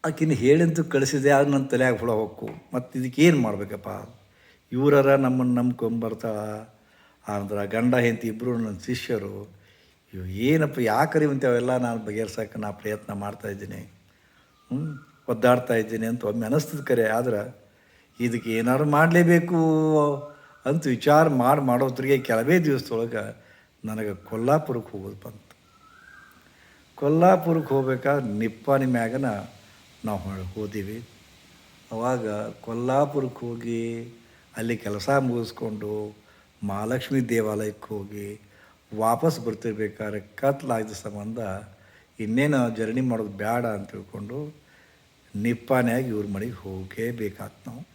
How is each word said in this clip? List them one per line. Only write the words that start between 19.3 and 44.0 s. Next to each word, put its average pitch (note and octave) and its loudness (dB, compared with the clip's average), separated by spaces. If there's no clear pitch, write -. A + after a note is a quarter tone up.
ಅಂತ D#3 0
ವಿಚಾರ D3 6
ಮಾಡಿ C#3 4
ಮಾಡೋದ್ರಿಗೆ C3 2
ಕೆಲವೇ A#2+ 2
ದಿವಸದೊಳಗೆ A#2 -2
ನನಗೆ G#2+ -6
ಕೊಲ್ಲಾಪುರಕ್ಕೆ A#2+ -2
ಹೋಗೋದು G2 -12
ಬಂತು. - -20
ಕೊಲ್ಲಾಪುರಕ್ಕೆ E3 4
ಹೋಗ್ಬೇಕಾದ್ರೆ C3 0
ನಿಪ್ಪಾಣಿ A2+ 0
ಮ್ಯಾಗನ B2 0
ನಾವು G#2 -4
ಹೊಳ್-, F#2 -8
ಹೋದೀವಿ. G#2+ -8
ಅವಾಗ A#2 -2
ಕೊಲ್ಲಾಪುರಕ್ಕೆ B2+ -2
ಹೋಗಿ A#2 -6
ಅಲ್ಲಿ A2+ -2
ಕೆಲಸ G#2 -6
ಮುಗಿಸ್ಕೊಂಡು A2 -2
ಮಹಾಲಕ್ಷ್ಮಿ A2+ -2
ದೇವಾಲಯಕ್ಕೆ G#2+ -2
ಹೋಗಿ G#2 -10
ವಾಪಸ್ A#2 2
ಬರ್ತಿರ್ಬೇಕಾದ್ರೆ G#2+ -6
ಕತ್ಲಾಗಿದ್ದ A#2+ -2
ಸಂಬಂಧ G#2 -10
ಇನ್ನೇನು A#2+ 2
ಜರ್ನಿ A2+ -2
ಮಾಡೋದು A2+ -2
ಬೇಡ G#2+ -2
ಅಂತ G2+ -6
ತಿಳ್ಕೊಂಡು A2+ -12